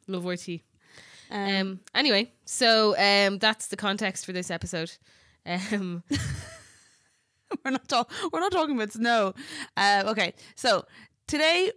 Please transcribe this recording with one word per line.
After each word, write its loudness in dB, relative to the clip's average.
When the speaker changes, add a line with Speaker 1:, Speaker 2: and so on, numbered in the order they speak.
Speaker 1:
Love -4
R -2
T -8
E. -10
Speaker 2:
Um, -2
Speaker 1:
Um, -2
anyway, 2
so, 4
um, 4
that's 0
the -8
context -4
for -12
this -6
episode. -6
Um, -4
<laughs> -2
Speaker 2:
<laughs> -8
We're -2
not -4
talk-, 0
we're 0
not 0
talking 0
about -2
snow. 2
Uh, 4
okay, -2
so 2
today, 2